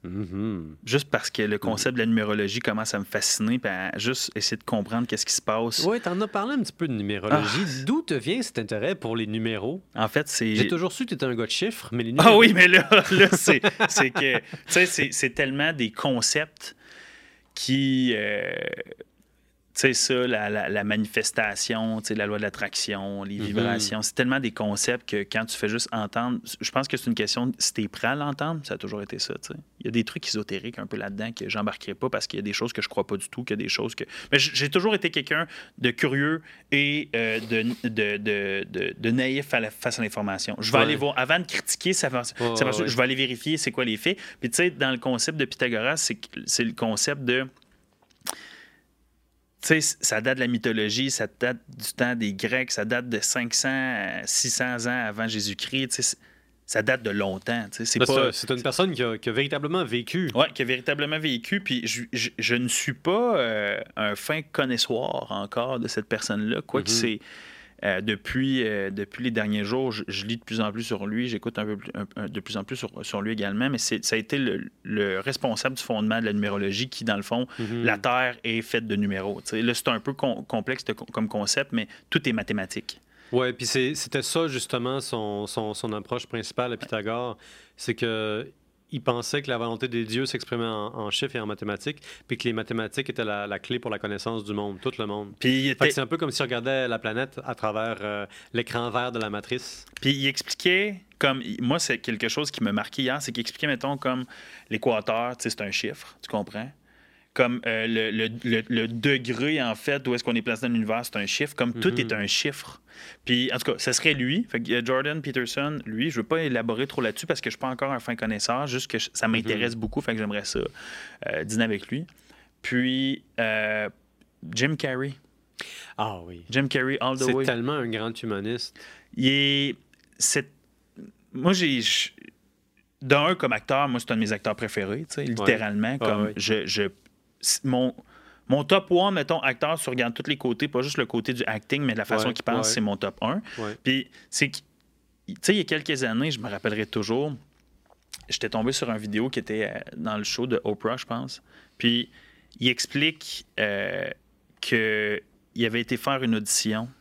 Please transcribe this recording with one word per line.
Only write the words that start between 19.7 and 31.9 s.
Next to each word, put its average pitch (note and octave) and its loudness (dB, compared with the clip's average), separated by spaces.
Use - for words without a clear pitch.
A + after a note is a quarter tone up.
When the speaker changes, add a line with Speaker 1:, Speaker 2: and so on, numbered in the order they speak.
Speaker 2:
tu - 4
sais, B2+ 6
ça, B2+ 4
la, G#2+ 2
la, G#2 0
la G2+ 0
manifestation, A2 0
tu G#2 -8
sais, A2 -2
la G#2 0
loi G#2 -2
de G2+ -2
l'attraction, G2 -4
les G2+ -6
Speaker 1:
Mhm. G#2+ -2
Speaker 2:
vibrations, G#2+ 0
c'est - -2
tellement C3 2
des A#2 -2
concepts G#2+ 0
que G#2 0
quand A2 -2
tu - -6
fais A2 0
juste A2+ -2
entendre, A#2 -2
je - -4
pense C3+ 0
que - -2
c'est - -4
une A#2 2
question A#2+ 0
de B2 -2
si - 0
t'es G#2 -2
prêt - -2
à C3+ 0
l'entendre, D3 -4
ça - -4
a - -6
toujours - -6
été G2+ -8
ça, - -4
tu - -12
sais. - -10
Il - -8
y - -2
a A2 -2
des A2+ 4
trucs - -6
ésotériques G#2+ -4
un G#2 -8
peu G#2 -6
là-dedans G#2 -6
que - -8
j'embarquerai G#2 -4